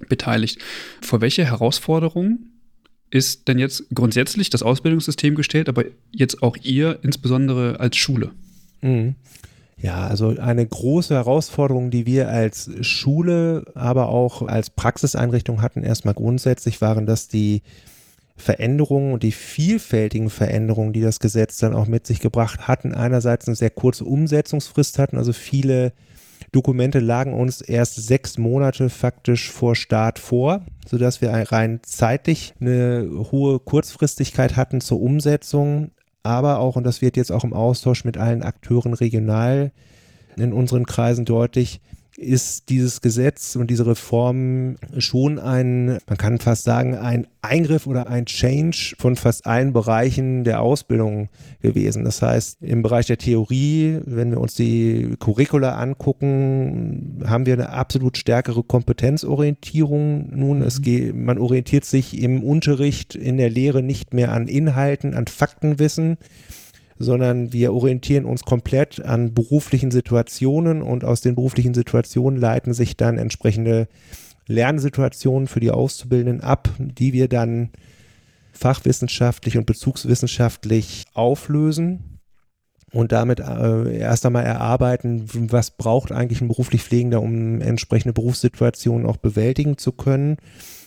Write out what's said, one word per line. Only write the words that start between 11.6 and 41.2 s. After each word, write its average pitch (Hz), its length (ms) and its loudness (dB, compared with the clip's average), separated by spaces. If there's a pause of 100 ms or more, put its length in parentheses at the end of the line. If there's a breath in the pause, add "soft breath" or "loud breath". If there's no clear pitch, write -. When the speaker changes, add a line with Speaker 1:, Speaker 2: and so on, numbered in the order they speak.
Speaker 2:
die 120 140 0
wir 127 240 0
als 110 400 -2 (120)
Schule, 165 840 0 (100)
aber 127 340 0
auch 120 340 0
als 113 280 -2
Praxiseinrichtung 120 920 -2
hatten, - 220 -4
erstmal 110 300 0
grundsätzlich 123 680 0
waren, 110 260 0
dass 110 220 0
die 104 340 0 (720 soft breath)
Veränderungen 139 760 0
und 117 100 -4
die 110 100 2
vielfältigen 113 1000 -2
Veränderungen, 110 600 0
die 110 80 0
das 110 200 0
Gesetz 110 380 0
dann 110 160 2
auch 110 120 2
mit 113 200 -2
sich - 140 -2
gebracht 117 460 -2
hatten, 127 260 -2
einerseits 120 540 0
eine 117 100 -2
sehr 110 140 2
kurze - 340 0
Umsetzungsfrist 147 920 0
hatten, 139 180 0
also 120 160 0
viele 131 600 0 (580 loud breath)
Dokumente 131 480 2
lagen 120 360 2
uns 123 260 -2
erst 120 360 0
sechs 117 420 -2
Monate 131 520 0
faktisch - 600 -2
vor 117 260 0
Start 110 420 0
vor, 147 440 0 (240)
sodass 123 340 0
wir 117 140 0
ein-, 113 120 0
rein 113 360 0
zeitlich - 800 -2
eine 123 480 0 (220)
hohe 139 280 2
Kurzfristigkeit - 960 0
hatten 131 240 0
zur - 200 -2
Umsetzung, 147 880 0 (320)
aber 127 360 2
auch, 127 180 0
und 123 80 -2
das 123 180 0
wird 127 140 2
jetzt 123 160 0
auch 117 120 0
im 113 100 -2
Austausch 120 500 0
mit 117 140 -4
allen 117 240 0
Akteuren 120 520 -2
regional 117 800 0 (640 soft breath)
in 117 160 0
unseren 123 340 2
Kreisen 120 380 0